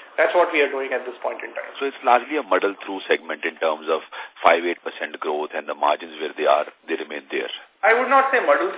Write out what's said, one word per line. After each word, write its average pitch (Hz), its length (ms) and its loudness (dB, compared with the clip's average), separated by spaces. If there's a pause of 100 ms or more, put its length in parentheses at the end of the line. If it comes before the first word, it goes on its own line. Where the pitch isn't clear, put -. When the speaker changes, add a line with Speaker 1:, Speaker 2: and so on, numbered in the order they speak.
(160)
Speaker 1:
that's 165 180 2
what 175 180 4
we 147 120 4
are 135 80 0
doing 135 240 -4
at 123 80 -6
this 123 160 -12
point - 240 -6
in - 80 -14
time. - 260 -12
Speaker 2:
So 135 80 -4
it's 135 180 -6
largely 123 320 4
a 143 60 -2
muddle 98 320 0 (100)
through 95 220 -8
segment 80 380 -2
in 80 160 -4
terms 78 280 -2
of 80 120 0 (420)
five 85 220 6
eight 87 180 -2
percent 78 380 -10
growth, 76 340 -4
and 76 140 -6
the 73 60 -6
margins 76 460 -2
where 76 160 -6
they 76 100 0
are, 73 200 4 (220)
they 80 80 -2
remain 76 340 -10
there. - 220 -6 (320)
Speaker 1:
I 214 80 6
would 247 160 2
not 269 240 4
say 247 80 2
muddle 160 380 2